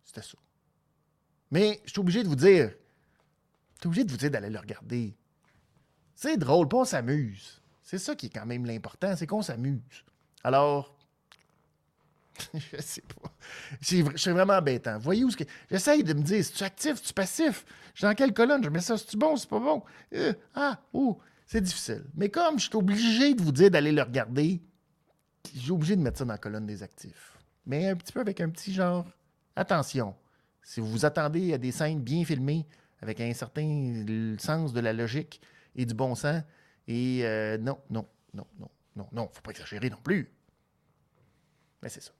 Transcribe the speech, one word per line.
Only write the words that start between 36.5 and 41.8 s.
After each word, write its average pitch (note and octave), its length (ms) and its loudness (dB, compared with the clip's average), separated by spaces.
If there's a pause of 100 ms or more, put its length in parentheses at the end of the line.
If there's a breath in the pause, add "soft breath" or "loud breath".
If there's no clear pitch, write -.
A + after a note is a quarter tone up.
et, B2 340 0
euh, A2 340 -2
non, B2+ 220 -4 (100)
non, A2 160 -6 (280)
non, G2+ 120 -12 (140)
non, G2+ 100 -16 (280)
non, G2+ 160 -12
non, A#2 180 -6
faut - 100 -20
pas - 100 -16
exagérer G#2+ 380 -8
non G#2 140 -14
plus. » D#3 260 0 (1500)